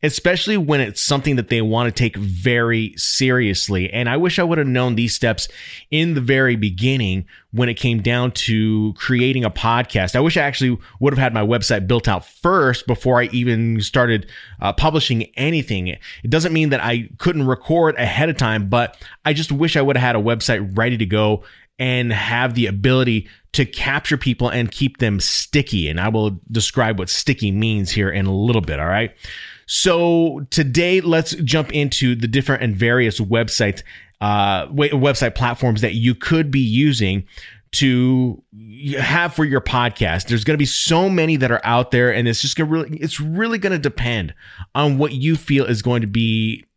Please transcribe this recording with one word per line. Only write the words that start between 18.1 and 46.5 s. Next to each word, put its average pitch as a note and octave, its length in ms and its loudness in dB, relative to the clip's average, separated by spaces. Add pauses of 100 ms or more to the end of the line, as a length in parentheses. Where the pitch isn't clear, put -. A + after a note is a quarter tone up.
of E3 80 -2
time, A2 320 0
but A#2+ 340 0 (220)
I D#3 80 2
just D#3 200 -2
wish D#3 240 0
I D3+ 40 2
would C#3 160 2
have B2+ 60 2
had A#2+ 140 2
a G#2+ 60 0
website G#2+ 540 -2
ready A#2 220 0
to A2 80 0
go G#2+ 380 0 (340)
and B2+ 340 -2
have A#2 420 -2
the A#2+ 120 2
ability A2+ 600 2 (240)
to C#3+ 120 2
capture C#3+ 540 -2
people B2 320 0
and A#2 200 -2
keep - 280 -2
them G#2+ 200 0
sticky. F#2+ 680 -2
And D#2 100 -4
I F#2 100 0
will G#2+ 320 -2 (100)
describe A2 480 0
what F#2 100 -6
sticky - 440 -2
means G#2 380 0
here G2+ 200 0
in F#2+ 160 -2
a G2 80 0
little A2 280 2
bit, D2 180 -4
all D2+ 60 -2
right? G#2 280 -2 (520)
So E3+ 840 2
today, E3+ 500 2
let's D#3+ 360 0
jump D3+ 360 -2
into C3 420 0
the A#2 140 -4
different C3 340 0
and A2+ 140 -2
various A#2 440 2
websites, A2 600 0 (400)
uh, G#2 500 0
we-, D3 180 2
website C3+ 440 2
platforms A#2+ 480 0
that A2+ 120 0
you A#2 200 2
could D#3+ 360 0
be C3+ 100 2
using A2+ 680 2 (460)
to B2+ 720 2 (560)
have D#3 360 -2
for D#3+ 100 0
your C3+ 160 0
podcast. A2+ 680 -2
There's A#2 160 0
gonna D#3 120 2
be D3 80 2
so E3 460 2
many D#3+ 260 2
that C3 140 2
are A#2 140 2
out A#2+ 260 2
there, B2 240 4
and A#2+ 120 0
it's A#2 140 0
just - 160 -4
gonna D#3 140 0
really, D#3 260 -4
it's D#3 240 -6
really G3+ 380 -2
gonna F#3 200 -2
depend A#2 540 -4 (420)
on C#3+ 220 2
what D3 160 0
you D3 240 0
feel C#3 300 0
is A2 160 -2
going B2 180 0
to A2 60 -2
be A2 580 -2 (120)